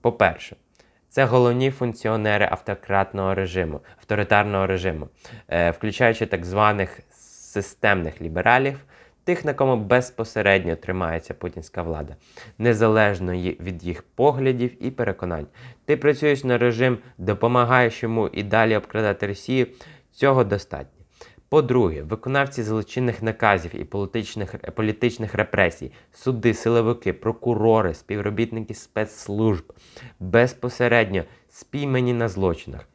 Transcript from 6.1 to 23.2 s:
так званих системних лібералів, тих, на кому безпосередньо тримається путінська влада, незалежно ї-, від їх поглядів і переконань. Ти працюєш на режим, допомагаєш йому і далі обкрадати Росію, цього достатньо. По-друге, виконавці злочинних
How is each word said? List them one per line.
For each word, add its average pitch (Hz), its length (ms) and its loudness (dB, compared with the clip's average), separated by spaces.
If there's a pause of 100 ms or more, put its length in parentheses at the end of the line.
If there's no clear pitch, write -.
так 85 180 -4
званих 101 560 0 (100)
системних - 1120 -4
лібералів, 120 640 0 (400)
тих, 175 200 -2
на 147 100 -2
кому 135 220 2
безпосередньо 101 1000 0
тримається 85 580 -4
путінська 87 480 -10
влада, 76 340 -8 (420)
незалежно 107 760 2
ї-, 90 300 -4
від 87 220 -8
їх 87 180 -6
поглядів 127 840 0
і 131 40 -4
переконань. 90 560 -6 (380)
Ти 147 120 2
працюєш 143 480 0
на 123 140 2
режим, 120 400 2 (200)
допомагаєш 120 840 2
йому 113 260 0
і - 140 -6
далі 110 340 2
обкрадати 104 500 -2
Росію, 123 400 -2 (460)
цього 131 320 4
достатньо. 98 600 -6 (440)
По-друге, 120 540 2
виконавці 131 600 -2
злочинних 110 600 -4